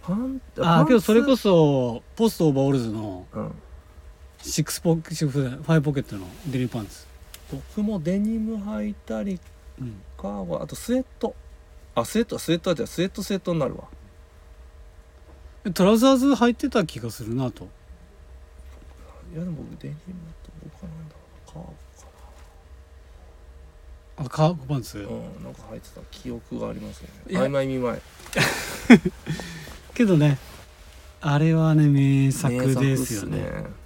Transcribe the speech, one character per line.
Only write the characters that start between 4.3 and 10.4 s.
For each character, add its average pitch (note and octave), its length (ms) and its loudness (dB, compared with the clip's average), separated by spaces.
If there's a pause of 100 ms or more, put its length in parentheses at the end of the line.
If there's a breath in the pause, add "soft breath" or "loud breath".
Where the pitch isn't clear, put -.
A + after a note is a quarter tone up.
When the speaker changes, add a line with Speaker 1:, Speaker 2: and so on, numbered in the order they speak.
Speaker 2:
シ - 200 -2
ッ - 20 2
ク - 80 -6
ス - 80 -8
ポ-、 E3 180 2 (120)
シ D#3+ 140 -4
ッ D3 40 0
ク B2+ 40 -4
ス、 C3+ 180 0
フ C#3+ 120 -10
ァ D#3+ 140 4
イ D3+ 40 8
ブ - 20 -4
ポ D3 120 0
ケ C3+ 60 0
ッ - 20 -6
ト - 140 -10
の F#2 100 -10 (220)
デ C3 100 -2
ニ B2+ 60 0
ム A2+ 60 -4
パ A2+ 120 -6
ン G2 60 -8
ツ。 - 180 -20 (440)
Speaker 1:
僕 C#3+ 320 -8
も G#3 180 -2
デ F3 180 -2
ニ A3 200 -2
ム A3 180 -4
履 G#3 320 -6
い G3+ 60 -6
た A3 280 -8
り G3 180 -6 (400)
Speaker 2:
う C3 40 -8
ん。 G#2+ 180 -12 (160)
Speaker 1:
か G3 100 -10
は、 G3 340 -6